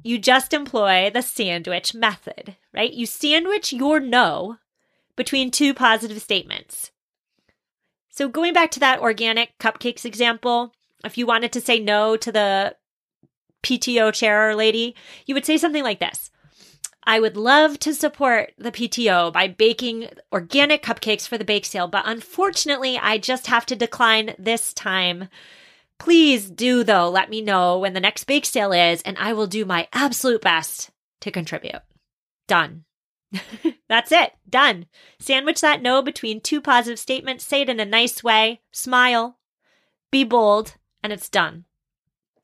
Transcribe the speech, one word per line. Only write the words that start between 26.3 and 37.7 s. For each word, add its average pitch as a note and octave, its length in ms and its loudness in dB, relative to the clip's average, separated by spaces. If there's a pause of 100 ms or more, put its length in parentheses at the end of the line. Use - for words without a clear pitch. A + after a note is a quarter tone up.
do, A#3+ 340 2
though, F#3+ 260 4
let F#3 200 0
me A3 120 -8
know F#3 380 2
when F#3+ 140 -4
the F#3+ 60 -6
next G3 260 -2
bake C#4+ 200 2
sale G3+ 260 0
is, E3+ 300 4
and F#3+ 160 -10
I A3 160 -2
will G#3+ 140 -2
do G#3 180 -4
my F3 280 -2
absolute B3 480 0
best - 500 -2 (300)
to - 100 -10
contribute." - 500 -8 (640)
Done. D#3+ 380 0 (460)
<laughs> - 560 -8
That's A3+ 240 2
it. D#4+ 220 4 (160)
Done. A#3+ 380 2 (320)
Sandwich C#4 420 0
that D4+ 200 2
no B3+ 200 2
between A#3 400 -6
two D4+ 200 -4
positive A#3+ 380 0
statements. C4 460 -8
Say C#4+ 160 0
it B3 80 -2
in A#3 100 -2